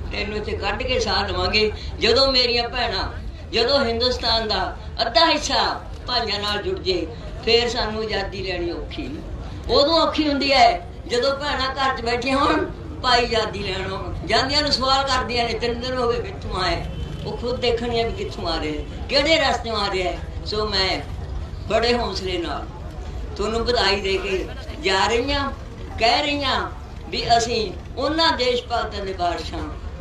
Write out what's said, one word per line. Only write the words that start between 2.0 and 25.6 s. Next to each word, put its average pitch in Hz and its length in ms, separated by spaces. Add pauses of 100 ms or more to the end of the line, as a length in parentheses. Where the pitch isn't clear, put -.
ਮੇਰੀਆਂ 240 380
ਭੈਣਾਂ, 190 400 (420)
ਜਦੋਂ 247 340
ਹਿੰਦੁਸਤਾਨ 233 640
ਦਾ 190 300 (240)
ਅੱਧਾ 330 240
ਹਿੱਸਾ 247 560 (260)
ਭਾਈਆਂ 226 320
ਨਾਲ 202 240
ਜੁੜ 185 160
ਜੇ, 180 280 (380)
ਫੇਰ 233 240
ਸਾਨੂੰ 220 340
ਆਜ਼ਾਦੀ 196 400
ਲੈਣੀ 175 280
ਔਖੀ - 360
ਨਹੀਂ। - 680
ਉਦੋਂ 302 280
ਔਖੀ 302 280
ਹੁੰਦੀ 277 240
ਹੈ 233 340 (200)
ਜਦੋਂ 254 280
ਭੈਣਾਂ 269 340
ਘਰ 262 280
'ਚ 233 40
ਬੈਠੀਆਂ 240 360
ਹੋਣ, 302 280 (380)
ਭਾਈ 240 200
ਆਜ਼ਾਦੀ 214 360
ਲੈਣ 190 320
ਆਉਣ। 190 220 (120)
ਜਾਂਦੀਆਂ 262 360
ਨੂੰ 294 100
ਸਵਾਲ 269 360
ਕਰਦੀਆਂ 240 380
ਨੇ, 226 80
"ਤਿੰਨ 240 280
ਦਿਨ 254 160
ਹੋ 233 140
ਗਏ, 233 100
ਕਿੱਥੋਂ - 400
ਆਏ?" 175 240 (400)
ਉਹ 208 120
ਖੁਦ 247 220
ਦੇਖਣਗੀਆਂ 233 500
ਵੀ 202 140
ਕਿੱਥੋਂ 190 240
ਆ 165 100
ਰਹੇ, 151 280 (240)
ਕਿਹੜੇ 294 280
ਰਸਤਿਓਂ 240 400
ਆ 202 140
ਰਿਹਾ 185 200
ਹੈ। 156 80 (260)
ਸੋ 214 220
ਮੈਂ 190 340 (680)
ਬੜੇ 226 260
ਹੌਸਲੇ 190 440
ਨਾਲ 151 280 (720)
ਤੁਹਾਨੂੰ 220 300
ਵਧਾਈ 202 360
ਦੇ 190 160
ਕੇ 180 300 (340)
ਜਾ 190 260
ਰਹੀ 247 240
ਹਾਂ, 277 200 (480)